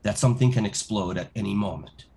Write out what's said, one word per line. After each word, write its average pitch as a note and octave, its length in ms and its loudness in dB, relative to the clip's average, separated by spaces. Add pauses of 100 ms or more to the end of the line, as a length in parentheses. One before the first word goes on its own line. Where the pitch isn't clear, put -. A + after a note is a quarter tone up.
that G#2 140 -2
something B2 340 4
can A#2 140 2
explode G2 540 -4
at E2+ 180 -8
any G2+ 180 -4
moment. F#2 520 -6 (100)